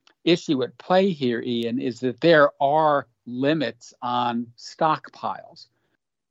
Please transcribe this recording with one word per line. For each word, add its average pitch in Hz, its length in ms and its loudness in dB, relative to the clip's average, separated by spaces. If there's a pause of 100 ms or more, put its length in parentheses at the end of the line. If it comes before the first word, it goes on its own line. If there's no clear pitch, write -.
(240)
issue 165 400 0
at - 160 -8
play 190 320 2
here, 123 340 -2
Ian, 117 340 -4
is 127 200 -6
that 123 220 -4
there 156 280 6 (100)
are 147 480 0 (200)
limits 127 720 -4
on 123 460 -4 (100)
stockpiles. - 1120 -6 (640)